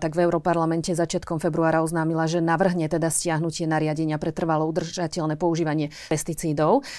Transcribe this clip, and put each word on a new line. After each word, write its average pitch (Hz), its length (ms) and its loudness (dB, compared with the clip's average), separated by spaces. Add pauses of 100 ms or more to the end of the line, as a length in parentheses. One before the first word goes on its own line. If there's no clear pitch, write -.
tak 160 160 -2
v 175 80 4
Europarlamente 165 640 2
začiatkom 170 460 -2
februára 160 420 2
oznámila, 160 460 0
že 165 160 0
navrhne 165 480 2
teda 165 180 0
stiahnutie 160 640 -2
nariadenia 156 480 0
pre 156 160 -4
trvalo 160 320 0
udržateľné 160 720 -4
používanie 156 560 0 (160)
pesticídov. 156 720 0 (160)